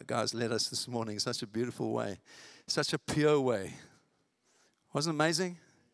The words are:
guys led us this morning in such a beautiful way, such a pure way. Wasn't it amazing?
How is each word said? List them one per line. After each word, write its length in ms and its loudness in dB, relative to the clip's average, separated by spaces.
guys 280 -2
led 160 -2
us 180 0
this 200 -6
morning 260 -2
in 60 -6
such 220 -4
a 40 -8
beautiful 460 -4
way, 260 -2
such 260 0
a 60 0
pure 400 4
way. 360 0
Wasn't 180 0
it 40 -2
amazing? 420 2